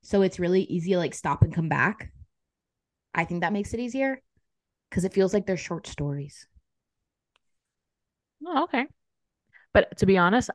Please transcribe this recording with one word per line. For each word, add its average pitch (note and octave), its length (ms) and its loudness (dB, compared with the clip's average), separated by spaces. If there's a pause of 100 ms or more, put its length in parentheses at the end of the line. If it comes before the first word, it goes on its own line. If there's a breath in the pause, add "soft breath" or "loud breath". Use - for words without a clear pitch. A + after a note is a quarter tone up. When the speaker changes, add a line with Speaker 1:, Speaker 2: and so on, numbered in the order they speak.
Speaker 1:
so G3+ 200 2
it's F#3+ 160 0
really F3+ 240 2
easy F3 300 -2
to, F3+ 60 2
like, E3 140 -2
stop - 300 -2
and D#3+ 120 4
come E3 140 -2
back. D3 440 -2 (1000)
I E3 100 -2
think F3 180 -4
that G3+ 100 0
makes G3+ 220 -4
it A3+ 60 -6
easier C4 420 -4 (680)
'cause F3+ 140 -2
it F#3 80 -4
feels F#3+ 220 2
like G3+ 100 0
they're F#3+ 140 -2
short - 280 -10
stories. C#3+ 600 -8 (2000)
Speaker 2:
Oh, E4 180 0
okay. C#4 220 -2 (880 soft breath)
But - 240 4
to G3 80 2
be F#3+ 120 6
honest, F#3+ 360 4